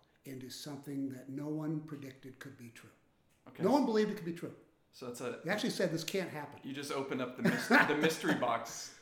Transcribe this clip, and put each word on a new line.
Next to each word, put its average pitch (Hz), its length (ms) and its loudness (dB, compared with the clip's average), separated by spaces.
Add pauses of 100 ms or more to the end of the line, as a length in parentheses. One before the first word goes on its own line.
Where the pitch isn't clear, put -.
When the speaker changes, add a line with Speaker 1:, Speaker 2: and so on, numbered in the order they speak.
(260)
Speaker 1:
into 127 240 -10
something 139 640 -6
that 123 180 -12
no 143 180 -4
one 151 340 -2
predicted 135 580 -12
could 120 180 -14
be 120 120 -16
true. - 200 -20 (600)
Speaker 2:
Okay. - 140 -8
Speaker 1:
No 202 80 8
one 277 140 6
believed 214 260 4
it 190 40 -2
could 170 100 -8
be 170 80 -2
true. 156 200 -8 (400)
Speaker 2:
So 127 140 -12
that's 123 140 -8
a 120 220 -4
Speaker 1:
They 156 80 -2
actually 214 200 0
said, 180 200 2
"This 156 120 -2
can't 185 260 -2
happen." 143 340 -10
Speaker 2:
You 135 100 -6
just 139 180 -6
opened 135 300 -2
up 123 140 -4
the 120 80 -8
mys-, - 240 2
Speaker 1:
<laughs> 254 200 8
Speaker 2:
the 147 100 4
mystery 156 380 4
box - 680 -2